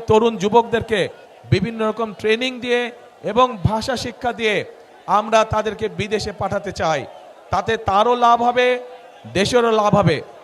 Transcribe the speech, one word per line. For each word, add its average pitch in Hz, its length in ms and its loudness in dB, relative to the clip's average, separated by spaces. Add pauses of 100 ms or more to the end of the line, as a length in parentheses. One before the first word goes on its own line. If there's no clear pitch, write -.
তরুণ 226 360 4
যুবকদেরকে 214 580 0 (440)
বিভিন্ন 220 420 -2
রকম 220 280 -4
ট্রেনিং 226 460 -2
দিয়ে 240 200 -2 (440)
এবং 214 220 2 (220)
ভাষা 226 280 -4
শিক্ষা 240 360 -6
দিয়ে 214 220 -2 (540)
আমরা 214 360 2
তাদেরকে 214 420 -4 (120)
বিদেশে 208 340 -4
পাঠাতে 196 400 -6
চাই। 160 280 -2 (500)
তাতে 202 220 -2 (140)
তারও 214 300 4
লাভ 240 260 6
হবে, 240 240 2 (680)
দেশেরও 233 460 2
লাভ 208 140 2
হবে, 170 220 4 (280)